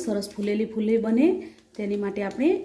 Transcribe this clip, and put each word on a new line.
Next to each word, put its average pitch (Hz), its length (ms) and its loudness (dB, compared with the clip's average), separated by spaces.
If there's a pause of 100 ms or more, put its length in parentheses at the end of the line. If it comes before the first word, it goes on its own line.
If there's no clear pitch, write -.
સરસ 202 300 -2
ફૂલેલી 208 380 -2
ફૂલેલી 220 320 2
બને 233 240 4 (480)
તેની 202 280 -4
માટે 196 240 -4
આપણે 247 220 0 (160)